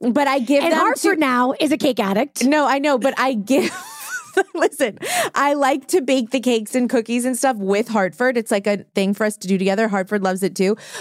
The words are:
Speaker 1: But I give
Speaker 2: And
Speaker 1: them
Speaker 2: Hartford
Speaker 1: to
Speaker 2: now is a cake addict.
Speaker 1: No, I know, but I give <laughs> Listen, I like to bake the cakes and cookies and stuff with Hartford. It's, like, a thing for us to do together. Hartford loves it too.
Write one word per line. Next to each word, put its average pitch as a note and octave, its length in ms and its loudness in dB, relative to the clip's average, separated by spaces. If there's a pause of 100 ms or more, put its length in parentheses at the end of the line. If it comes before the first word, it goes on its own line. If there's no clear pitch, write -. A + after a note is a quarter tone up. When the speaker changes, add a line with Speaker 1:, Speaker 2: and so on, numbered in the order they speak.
Speaker 1:
But C4+ 260 2
I C#4 120 0
give C#4 260 2
Speaker 2:
And E4 80 2
Speaker 1:
them D#4+ 60 2
Speaker 2:
Hartford G4+ 360 0
Speaker 1:
to D#4 60 -2
Speaker 2:
now B3+ 400 2
is D4 100 2
a D4+ 60 2
cake B3+ 240 0
addict. G#3 420 -2
Speaker 1:
No, C#4+ 220 4
I C4+ 140 2
know, C#4 180 2
but B3+ 200 0
I B3+ 180 0
give G#3+ 360 0
<laughs> - 120 -12 (720)
Listen, C#4 420 -2 (380)
I C#4+ 180 2
like C#4 360 0
to F4+ 120 2
bake B3+ 300 0
the C4+ 80 -2
cakes A3+ 340 0
and B3 160 0
cookies A#3+ 340 0
and B3 140 -2
stuff C4 200 0
with G3+ 300 0
Hartford. A3 480 0
It's, A3 140 -2
like, G3+ 160 0
a G3+ 120 0 (180)
thing G3 180 2
for G#3+ 140 -2
us G#3 100 -4
to F#3 100 -12
do F#3+ 120 2
together. G3 280 0
Hartford G3 360 -2
loves F#3 180 -2
it F#3 140 -2
too. G3 200 0 (260)